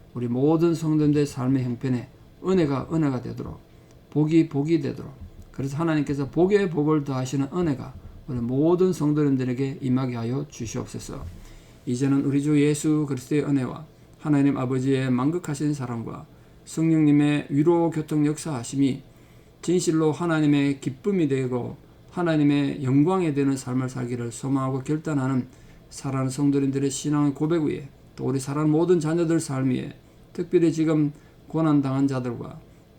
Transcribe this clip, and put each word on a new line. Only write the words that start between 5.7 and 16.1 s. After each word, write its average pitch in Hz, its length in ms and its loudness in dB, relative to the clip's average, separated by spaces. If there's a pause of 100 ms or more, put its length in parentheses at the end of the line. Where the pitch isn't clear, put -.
하나님께서 147 520 -2
복에 190 400 4
복을 151 340 2
더하시는 139 500 -2
은혜가 143 400 -2 (340)
우리 123 120 -4
모든 160 540 2
성도님들에게 135 880 0
임하게 127 340 0
하여 120 320 -4
주시옵소서. - 760 -10 (600)
이제는 139 400 0
우리 139 160 2
주 151 200 2
예수 151 460 2
그리스도의 139 360 -2
은혜와 139 420 -2 (340)
하나님 139 380 2
아버지의 131 540 0
만극하신 151 640 -2
사랑과 123 520 -8 (400)